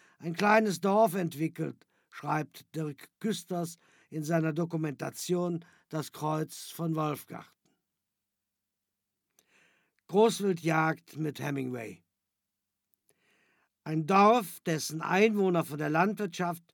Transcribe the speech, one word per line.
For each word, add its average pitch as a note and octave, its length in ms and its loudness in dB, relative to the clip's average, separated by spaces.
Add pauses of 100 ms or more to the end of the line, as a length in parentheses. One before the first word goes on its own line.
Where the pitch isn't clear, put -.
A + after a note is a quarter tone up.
(200)
ein E3 140 -6
kleines G#3 460 2
Dorf A3 360 4
entwickelt, D#3+ 720 -4 (220)
schreibt - 680 -6
Dirk D3+ 340 -8 (100)
Küsters F3 580 -4 (340)
in D#3+ 120 -6
seiner D#3+ 300 0
Dokumentation E3+ 1120 -4 (240)
Das D#3 220 -6
Kreuz D#3 580 -4
von E3 260 -4
Wolfgarten. - 540 -6 (2500)
Großwildjagd E3 1120 2
mit D3+ 220 -6
Hemingway. B2+ 640 -6 (1800)
Ein D#3 240 -2
Dorf, G3+ 540 6
dessen D#3+ 400 -4
Einwohner F#3+ 640 4
von D3 140 -10
der D3+ 140 -2
Landwirtschaft, F3 720 0 (100)